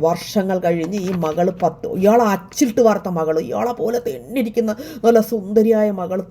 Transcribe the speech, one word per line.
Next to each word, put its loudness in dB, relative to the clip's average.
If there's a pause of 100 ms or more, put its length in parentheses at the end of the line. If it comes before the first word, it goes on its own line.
വർഷങ്ങൾ 0
കഴിഞ്ഞ് -2
ഈ -4
മകള് 0 (100)
പത്ത്, -2 (100)
ഇയാൾ 4
അച്ചിട്ട് 0
വാർത്ത 4
മകള്, 0
ഇയാളെ -4
പോലെ -4
തെന്നിരിക്കുന്ന -4 (300)
നല്ല 6
സുന്ദരിയായ 2
മകള് -4